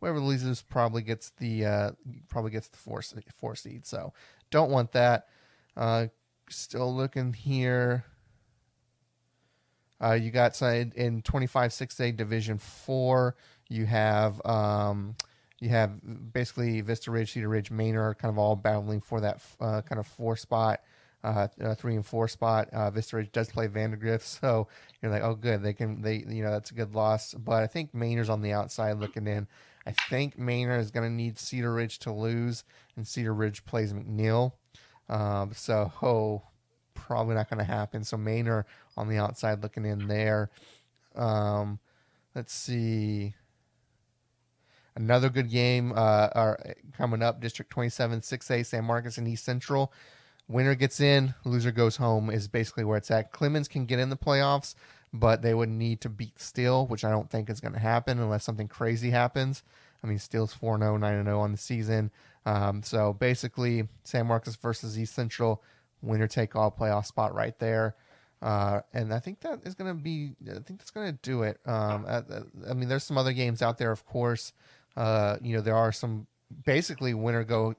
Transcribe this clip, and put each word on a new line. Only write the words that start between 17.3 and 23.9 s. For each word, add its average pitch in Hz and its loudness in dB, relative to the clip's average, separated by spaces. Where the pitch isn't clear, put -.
Cedar 110 -4
Ridge, 107 -2
Manor 110 0
are 107 -2
kind 113 -4
of 107 0
all 104 4
battling 104 0
for 113 -2
that, 104 -2
uh, 110 0
kind - -6
of 107 -4
four 113 -4
spot, 113 0
uh, 107 0
uh, 110 0
three 117 -4
and 104 -2
four 113 0
spot. 110 0
Uh, 110 0
Vista 110 -4
Ridge 107 -4
does 113 -2
play 113 -2
Vandegrift, 110 -2